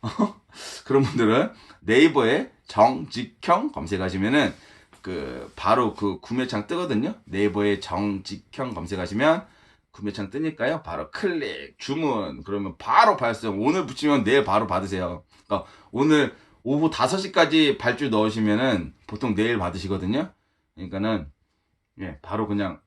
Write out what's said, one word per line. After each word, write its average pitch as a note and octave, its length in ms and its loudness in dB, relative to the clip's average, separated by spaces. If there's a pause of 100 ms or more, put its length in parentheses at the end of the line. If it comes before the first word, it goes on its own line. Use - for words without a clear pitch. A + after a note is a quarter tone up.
어? A2+ 80 -6
<laughs> - 300 0 (460)
그런 C3+ 180 4
분들은 A#2+ 480 2 (300)
네이버에 C#3+ 680 4 (160)
정직형 C3 1040 2
검색하시면은 F#2+ 800 0 (480)
그 C#2 540 -10
바로 A2 400 2
그 G2+ 240 -2
구매창 A#2+ 480 -4
뜨거든요. E3+ 480 -2 (100)
네이버에 G2+ 540 0
정직형 G2+ 960 -6
검색하시면 G2 680 -2 (460)
구매창 G2+ 380 -8
뜨니까요. D#3 540 -4
바로 D#3+ 280 -10
클릭, A#2+ 680 -4
주문, B2+ 680 -4
그러면 G2 340 -6
바로 F3 400 4
발송. A2+ 480 -2
오늘 E3 200 2
붙이면 C#3+ 380 0
내일 C3 200 4
바로 G#2 240 2
받으세요. F2+ 560 -4 (220)
그러니까 F#2+ 240 -4 (220)
오늘 D3 440 4 (280)
오후 D3 260 2
다섯 F3 280 0
시까지 D#3+ 600 2
발주 B2 320 -2
넣으시면은 G#2+ 840 0 (140)
보통 G#2+ 280 -4
내일 A2+ 220 0
받으시거든요. F#2 720 -4 (440)
그러니까는, F#2 560 -6 (680)
예, D#2+ 200 -10
바로 G#2+ 260 -4
그냥 G2+ 400 -4